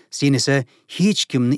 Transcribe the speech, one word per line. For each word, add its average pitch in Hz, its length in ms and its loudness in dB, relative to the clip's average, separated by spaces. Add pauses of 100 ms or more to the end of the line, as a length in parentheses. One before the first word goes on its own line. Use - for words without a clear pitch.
(120)
Sen 143 220 0
esa 135 300 0 (220)
hech 190 400 0
kimni 127 320 0